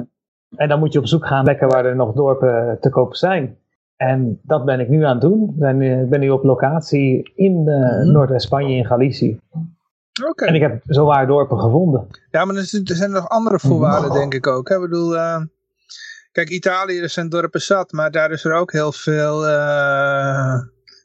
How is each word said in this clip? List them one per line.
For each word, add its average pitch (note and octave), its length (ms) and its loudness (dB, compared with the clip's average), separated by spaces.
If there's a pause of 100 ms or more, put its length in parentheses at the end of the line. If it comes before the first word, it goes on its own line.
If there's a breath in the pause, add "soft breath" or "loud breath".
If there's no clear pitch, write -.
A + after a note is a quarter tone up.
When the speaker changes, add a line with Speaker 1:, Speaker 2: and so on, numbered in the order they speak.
(560)
Speaker 1:
en D3+ 120 -2
dan D3 100 2
moet D#3 140 0
je D3 60 2
op A#2+ 80 0
zoek D#3+ 200 0
gaan C#3 80 0
naar C3+ 100 2
plekken C#3 240 2
waar B2+ 160 4
er B2+ 120 0
nog A#2 180 0
dorpen B2+ 680 0
te C3+ 100 2
koop B2+ 260 0
zijn. E3+ 420 -2 (380)
En C3 460 -2
dat D3 220 -2
ben C3 160 0
ik A#2 80 -4
nu D#3 160 4
aan C#3 80 2
het A#2+ 80 0
doen. G3+ 280 2
Ik C#3+ 100 -6
ben, C3+ 220 2
eh, C3 200 2
ik B2+ 100 0
ben C#3+ 100 2
nu C3+ 100 2
op C3+ 140 2
locatie C#3 880 0
in, F3+ 340 2
eh, D3 60 2
Speaker 2:
Mhm. C3 380 2
Speaker 1:
Noordwest-Spanje, C3+ 640 2
in A#2+ 100 0
Galicië. B2 540 0 (880)
Speaker 2:
Oké. D#4+ 160 -4
Speaker 1:
En E3 100 2
ik D3+ 60 2
heb B2 260 -2
zowaar C#3+ 400 2
dorpen C#3 320 0
gevonden. B2 480 2 (240 loud breath)
Speaker 2:
Ja, E3 140 0
maar F#3+ 100 -4
er G3 80 -4
zijn, G3 240 -6
er F3+ 80 -4
zijn G3 160 -2
nog F#3+ 180 -4
andere A3+ 280 0
Speaker 1:
Mhm. C#3+ 100 -2
Speaker 2:
voorwaarden, C#3+ 460 2
denk C#3 220 -2
ik B2+ 120 -4
ook, C3 220 -2
hè. G3 60 2
Ik F#3 60 -2
bedoel, E3+ 360 -4
eh, E3 240 -4 (920 loud breath)
kijk, E3 160 -2
Italië, F#3 520 -2
er E3+ 80 -6
zijn E3+ 200 -6
dorpen E3 320 -2
zat, F#3+ 320 -2
maar D#3 180 -2
daar D#3 200 0
is D#3+ 140 -8
er D#3+ 100 0
ook F3 180 -2
heel D3+ 200 -2
veel, D3+ 540 -2
eh, C#3 1120 0 (440 soft breath)